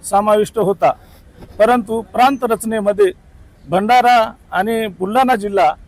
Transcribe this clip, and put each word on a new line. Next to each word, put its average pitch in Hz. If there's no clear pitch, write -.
समाविष्ट 208
होता, 190
परंतु 226
प्रांत 254
रचनेमध्ये 208
भंडारा 226
आणि 220
बुलढाणा 214
जिल्हा 196